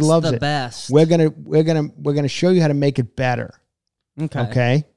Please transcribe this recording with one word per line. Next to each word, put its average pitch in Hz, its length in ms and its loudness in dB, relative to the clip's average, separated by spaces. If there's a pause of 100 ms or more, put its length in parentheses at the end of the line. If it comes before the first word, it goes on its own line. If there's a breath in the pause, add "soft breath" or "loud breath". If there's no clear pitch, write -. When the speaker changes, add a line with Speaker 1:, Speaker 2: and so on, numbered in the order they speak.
Speaker 1:
that's 151 60 2
Speaker 2:
loves 165 240 2
Speaker 1:
the 123 60 -2
Speaker 2:
it. 113 40 -4
Speaker 1:
best. 143 500 -6
Speaker 2:
We're 151 160 6
gonna, 165 240 2
we're 151 340 -2
gonna, 156 320 -2
we're 147 180 -4
gonna 143 140 -2
show 175 220 0
you 180 100 4
how 160 80 2
to 147 60 0
make 139 240 0
it 120 180 -6
better. 123 380 -4 (680)
Speaker 1:
Okay. 147 200 -6
Speaker 2:
Okay. 123 440 0 (120)